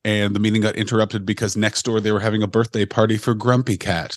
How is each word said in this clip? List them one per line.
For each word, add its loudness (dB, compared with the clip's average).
and 0
the 0
meeting 2
got 0
interrupted 0
because -2
next 0
door 0
they 0
were 0
having 0
a -2
birthday 0
party 2
for 0
Grumpy 2
Cat. -4